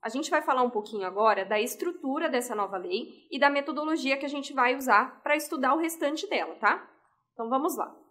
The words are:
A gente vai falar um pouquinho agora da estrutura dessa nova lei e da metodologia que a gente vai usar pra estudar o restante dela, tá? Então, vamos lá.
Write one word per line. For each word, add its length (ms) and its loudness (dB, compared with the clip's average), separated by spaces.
A 60 -4
gente 200 -4
vai 120 2
falar 200 2
um 80 4
pouquinho 380 -4
agora 380 2
da 120 0
estrutura 680 -2
dessa 260 -2
nova 220 -4
lei 560 -6
e 80 -6
da 100 8
metodologia 680 0
que 80 -6
a 40 -4
gente 220 -6
vai 240 2
usar 480 2
pra 140 2
estudar 360 0
o 40 2
restante 500 -2
dela, 280 -2
tá? 300 2
Então, 160 -6
vamos 300 0
lá. 180 -6